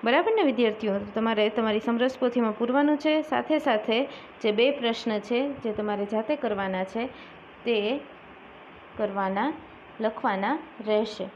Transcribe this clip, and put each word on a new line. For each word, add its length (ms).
બરાબર 320
ને 80
વિદ્યાર્થીઓ? 480
તમારે 360
તમારી 300
સમરસ 380
પોથીમાં 400
પૂરવાનું 400
છે. 240
સાથે 380
સાથે 440
જે 100
બે 200
પ્રશ્ન 480
છે 300
જે 240
તમારે 320
જાતે 300
કરવાના 480
છે 220
તે 340
કરવાના, 560
લખવાના 600
રહેશે 400